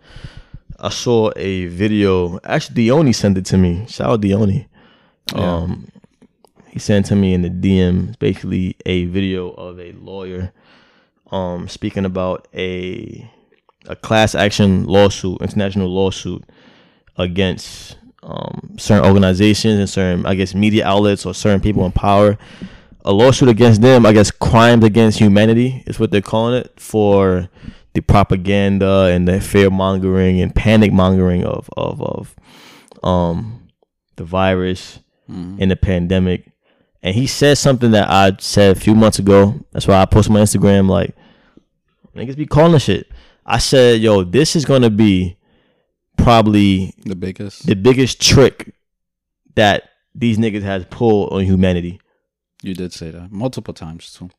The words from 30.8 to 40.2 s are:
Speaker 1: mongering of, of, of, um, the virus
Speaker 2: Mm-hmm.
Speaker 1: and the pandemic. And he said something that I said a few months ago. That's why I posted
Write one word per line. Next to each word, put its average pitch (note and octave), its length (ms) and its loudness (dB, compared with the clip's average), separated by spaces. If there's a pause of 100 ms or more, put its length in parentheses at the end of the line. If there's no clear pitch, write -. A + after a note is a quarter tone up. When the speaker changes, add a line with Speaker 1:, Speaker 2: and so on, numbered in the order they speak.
Speaker 1:
mongering F#2 540 0
of, - 320 -10
of, - 240 -8
of, - 340 -12 (640)
um, F2+ 680 -4 (480)
the E2+ 80 -14
virus F#2 760 -4 (280)
Speaker 2:
Mm-hmm. F2+ 320 -14
Speaker 1:
and F#2+ 120 0
the F2+ 40 -2
pandemic. F2+ 760 -4 (500)
And F#2+ 140 -4
he B2+ 100 -2
said C#3+ 320 0
something B2 360 0
that G#2 180 2
I G2 260 4
said G2 400 2
a - 20 -10
few G#2 140 2
months A2 240 4
ago. G2 380 4 (160)
That's - 160 -8
why G2 120 4
I F#2+ 60 4
posted G#2+ 260 2